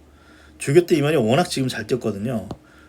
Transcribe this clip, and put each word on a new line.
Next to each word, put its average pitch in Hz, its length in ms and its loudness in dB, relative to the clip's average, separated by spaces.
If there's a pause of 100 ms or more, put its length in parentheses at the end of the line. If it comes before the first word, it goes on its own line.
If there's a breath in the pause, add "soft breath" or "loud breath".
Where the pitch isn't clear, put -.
(580 soft breath)
조교 170 300 2
때 175 100 2
이 139 60 2
말이 151 140 2
워낙 127 260 4
지금 135 240 -4
잘 113 180 -8
뛰었거든요. 107 640 -4 (400 soft breath)